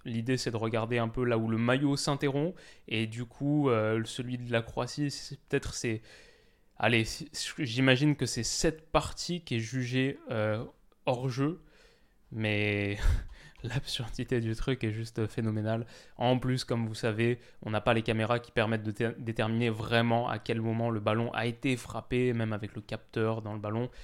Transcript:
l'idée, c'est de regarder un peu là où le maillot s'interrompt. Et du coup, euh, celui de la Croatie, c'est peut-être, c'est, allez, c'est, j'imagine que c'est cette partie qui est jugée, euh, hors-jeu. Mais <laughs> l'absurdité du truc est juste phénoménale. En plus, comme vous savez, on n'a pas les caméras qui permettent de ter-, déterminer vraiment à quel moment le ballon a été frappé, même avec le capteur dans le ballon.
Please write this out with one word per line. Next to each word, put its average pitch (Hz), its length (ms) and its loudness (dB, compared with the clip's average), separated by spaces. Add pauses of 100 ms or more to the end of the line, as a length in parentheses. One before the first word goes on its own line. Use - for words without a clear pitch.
l'idée, 120 320 0
c'est 123 140 -2
de 113 60 0
regarder 113 400 0
un 113 120 2
peu 123 140 -2
là 120 140 4
où 113 100 2
le 113 100 2
maillot 135 380 2
s'interrompt. 143 600 0 (320)
Et 110 200 0
du 113 180 -8
coup, 143 440 2
euh, 110 360 2
celui 123 320 -6
de 120 140 -10
la 117 120 4
Croatie, 131 480 -4
c'est - 300 -12
peut-être, - 340 -2
c'est, 110 260 -2 (760)
allez, 113 280 4
c'est, - 240 -8 (300)
j'imagine 131 560 4
que 127 100 -2
c'est 113 180 -2
cette - 480 -2
partie 170 500 0
qui 123 160 -2
est - 20 0
jugée, 127 600 0 (120)
euh, 107 320 0 (420)
hors-jeu. 135 560 0 (680)
Mais 104 720 0
<laughs> - 600 0
l'absurdité 123 760 -4
du 113 140 0
truc 127 300 -2
est 107 80 0
juste 113 360 -4
phénoménale. 110 600 -2 (300)
En 123 200 4
plus, 127 260 0
comme 117 240 -2
vous 110 60 -6
savez, 117 460 0 (240)
on 107 60 -8
n'a 107 120 0
pas 120 120 4
les 113 100 2
caméras 113 360 2
qui - 120 -12
permettent 110 320 2
de 110 80 -4
ter-, 117 260 -2
déterminer 113 520 0
vraiment 117 600 2
à 110 100 -4
quel 117 220 -2
moment 113 280 0
le 110 100 -2
ballon 110 320 2
a 113 140 -2
été 120 320 0
frappé, 123 560 -2
même 113 200 -2
avec 104 220 -8
le 104 60 -10
capteur 110 600 -4
dans 107 120 -6
le 107 60 -8
ballon. 113 300 -2 (140)